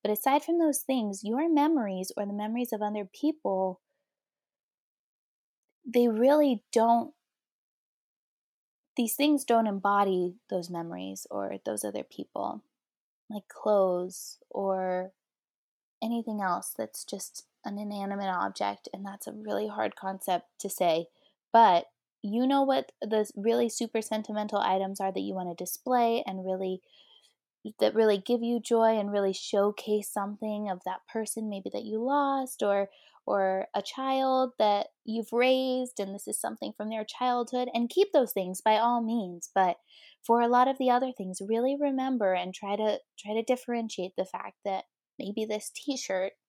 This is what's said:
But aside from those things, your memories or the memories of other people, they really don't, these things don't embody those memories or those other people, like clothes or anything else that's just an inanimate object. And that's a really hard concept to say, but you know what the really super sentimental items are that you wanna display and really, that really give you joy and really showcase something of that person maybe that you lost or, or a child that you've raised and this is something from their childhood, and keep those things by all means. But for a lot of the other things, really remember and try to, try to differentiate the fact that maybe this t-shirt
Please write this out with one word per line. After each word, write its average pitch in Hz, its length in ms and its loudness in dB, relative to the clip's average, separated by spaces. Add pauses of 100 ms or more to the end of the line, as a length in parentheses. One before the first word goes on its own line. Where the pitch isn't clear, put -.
But 208 80 0
aside 269 320 2
from 339 160 0
those 311 200 4
things, 214 440 -2
your 269 300 0
memories 247 640 2
or 202 80 -2
the 202 80 -6
memories 220 400 -4
of 208 80 -4
other 208 240 -2
people, 190 800 -2 (2000)
they 240 240 4
really 262 540 4 (100)
don't, 233 400 4 (1800)
these 233 180 -2
things 294 300 2
don't 226 220 4
embody 196 680 2 (120)
those 180 220 -4
memories 180 600 -8
or 101 260 -6 (100)
those - 180 -4
other 196 180 -6
people, - 600 -8 (680)
like 214 200 -12
clothes 185 920 0 (100)
or 185 640 -2 (880)
anything 226 380 -4
else 185 380 -2
that's - 260 -8
just - 400 -12 (220)
an 202 120 -8
inanimate 202 520 -4
object. 196 640 -4
And 196 100 -12
that's 196 220 -12
a - 60 -10
really 214 360 -4
hard 208 280 -4
concept 190 500 -4 (140)
to 196 100 -6
say, 170 380 0 (440)
but 196 340 8 (340)
you 233 280 0
know 277 140 4
what 269 280 0 (100)
the 214 360 0
really 226 320 2
super 226 340 -4
sentimental 214 560 -4
items 196 420 0
are 190 120 -2
that 190 80 -4
you 196 140 -6
wanna 180 200 -6
display 233 720 0
and 190 180 -8
really, 185 360 -4 (1000)
that 214 160 2
really 214 240 4
give 233 240 0
you 240 160 -2
joy 226 400 4
and 202 140 -4
really 196 200 2
showcase 208 760 0
something 208 600 -6
of 180 160 -6
that 185 280 -8
person 220 360 -4
maybe 196 240 -8
that 208 120 -6
you 220 200 -4
lost 277 560 0
or, 202 300 2 (340)
or 190 480 0
a 202 100 -2
child 262 760 0
that 208 300 2 (160)
you've 226 280 -4
raised 254 680 2
and 196 120 -4
this 196 140 -12
is 220 140 -6
something 214 360 -8
from 214 140 -8
their 220 140 -6
childhood, 247 680 -2
and 240 160 0
keep 403 240 2
those 254 200 4
things 185 280 -4
by 220 180 4
all 233 220 2
means. 214 540 -4
But 185 240 4 (460)
for 233 160 6
a 233 80 4
lot 247 180 6
of 269 120 0
the 254 120 2
other 247 220 2
things, 185 280 -8
really 233 380 0
remember 262 560 0
and 180 180 -2
try 202 220 -6
to, 214 240 0 (180)
try 208 180 -6
to 226 80 0
differentiate 233 760 -4
the 190 80 -2
fact - 400 -10
that 196 200 -4 (360)
maybe 208 240 -4
this 214 280 -6
t-shirt 202 600 -4 (160)